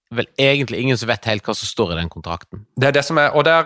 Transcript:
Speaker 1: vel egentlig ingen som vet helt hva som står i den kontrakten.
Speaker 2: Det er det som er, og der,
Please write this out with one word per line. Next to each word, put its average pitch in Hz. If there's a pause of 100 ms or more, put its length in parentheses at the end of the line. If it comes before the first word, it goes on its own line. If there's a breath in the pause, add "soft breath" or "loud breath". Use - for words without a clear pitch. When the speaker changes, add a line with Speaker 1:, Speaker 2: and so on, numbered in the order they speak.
(120)
Speaker 1:
vel 117 (100)
egentlig 139
ingen 127
som 113
vet 117
helt 110
hva 107
som -
står 90
i 82
den 85
kontrakten. - (120)
Speaker 2:
Det 123
er 143
det 139
som 160
er, 147
og 147
der, 160